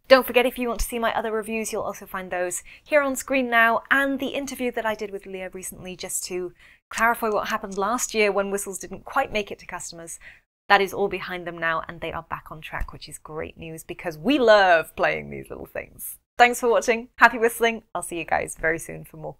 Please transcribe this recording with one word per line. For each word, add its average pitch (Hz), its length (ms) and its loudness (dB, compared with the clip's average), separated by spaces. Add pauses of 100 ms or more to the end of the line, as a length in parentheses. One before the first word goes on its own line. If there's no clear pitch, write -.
Don't 262 180 8
forget, 240 180 2
if 247 140 -4
you 247 80 -2
want - 140 -2
to - 40 -2
see 240 140 -6
my 226 180 -2
other 226 140 -2
reviews, 220 400 -4
you'll 208 100 -2
also 202 240 -8
find 185 240 -10
those 180 320 -4 (220)
here 294 180 4
on 269 140 0
screen 262 340 0
now, 226 400 4
and 277 300 2
the 269 160 -4
interview 254 380 -4
that 226 120 -2
I 214 100 0
did 214 160 -8
with 190 140 -10
Lear 185 280 -10
recently 185 420 -12
just - 300 -6
to 180 260 -6 (380)
clarify 226 400 2
what 202 180 0
happened 202 300 -6
last 208 360 -2
year 214 200 4
when 196 180 0
whistles 196 280 -6
didn't - 260 -14
quite - 260 -2
make 208 180 -4
it - 100 -12
to - 60 -20
customers. 170 540 -14 (480)
That 202 140 8
is 190 120 -2
all 202 140 0
behind 180 400 -8
them 170 100 -10
now, 165 300 -2
and 170 140 -14
they 160 100 -6
are 160 120 -8
back - 280 -10
on 156 80 -14
track, - 320 -8
which - 160 -16
is 147 100 -14
great 160 400 -12
news 160 280 -14
because 175 320 -10
we 233 200 2
love 202 600 8
playing 156 320 0
these 139 200 -12
little - 160 -12
things. - 520 -12 (200)
Thanks 240 220 6
for 247 80 0
watching. 226 500 2
Happy 240 200 6
whistling. 226 460 0 (100)
I'll 175 80 -4
see 175 160 -8
you 165 80 -6
guys - 340 -2
very 160 200 0
soon 160 260 -12
for - 120 -20
more 151 220 -12